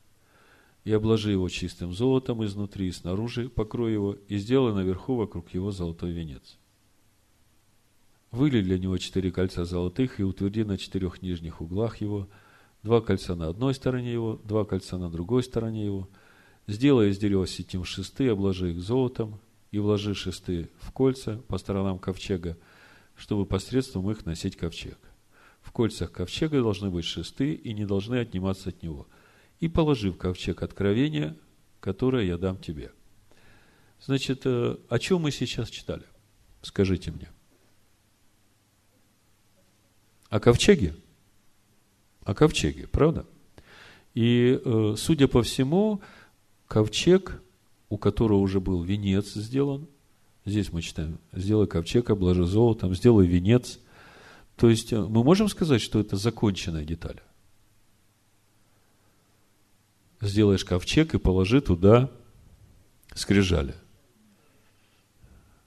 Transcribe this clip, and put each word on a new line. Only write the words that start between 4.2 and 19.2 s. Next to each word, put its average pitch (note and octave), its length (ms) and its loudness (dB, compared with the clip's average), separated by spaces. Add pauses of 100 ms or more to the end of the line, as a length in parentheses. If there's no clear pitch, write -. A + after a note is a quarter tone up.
и G2+ 100 -2
сделай A#2 340 2
наверху F#2+ 440 -2
вокруг G2 360 -6
его F#2 180 -4
золотой F2 420 -8
венец. E2 440 -12 (1700)
Вылей B2 320 2
для F#2 160 2
него F#2 200 -2
четыре F#2 320 -2
кольца F2+ 340 -2
золотых F2+ 560 -2
и - 20 0
утверди G2 400 -2
на G2+ 160 -4
четырех - 440 -6
нижних E2+ 380 -8
углах F#2 400 -6
его, G2+ 280 -6 (540)
два A2+ 180 4
кольца F#2+ 340 -2
на E2+ 140 -6
одной B2 260 -2
стороне B2+ 380 -4
его, A2+ 320 -4
два G#2+ 200 0
кольца F#2+ 320 -6
на F2+ 140 -6
другой F2+ 320 -2
стороне A2+ 420 -4
его. G2 240 -6 (580)
Сделай A2+ 440 4
из G2 80 -2
дерева G2 280 2
ситим F2+ 380 -8
шесты, A2 440 -4
обложи F#2+ 440 0
их E2+ 80 -8
золотом, A2+ 600 -4 (320)